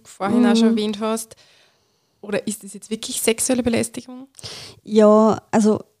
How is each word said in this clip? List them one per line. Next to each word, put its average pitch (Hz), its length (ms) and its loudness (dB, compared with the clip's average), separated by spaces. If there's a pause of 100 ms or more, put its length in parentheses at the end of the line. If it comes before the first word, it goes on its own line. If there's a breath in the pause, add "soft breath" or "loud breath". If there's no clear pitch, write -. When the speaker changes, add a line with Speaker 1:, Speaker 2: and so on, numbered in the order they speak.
Speaker 1:
vorhin 220 420 -2
auch 233 100 4
schon 226 160 4
Speaker 2:
Mhm. 226 60 0
Speaker 1:
erwähnt 214 220 -4
hast? 226 360 -6 (840 soft breath)
Oder 202 280 -6
ist 202 160 -10
das 196 100 -18
jetzt - 160 -20
wirklich 220 320 -8
sexuelle 240 400 -2
Belästigung? 240 640 -6 (560 loud breath)
Speaker 2:
Ja, 214 580 4 (120)
also 214 280 2 (200)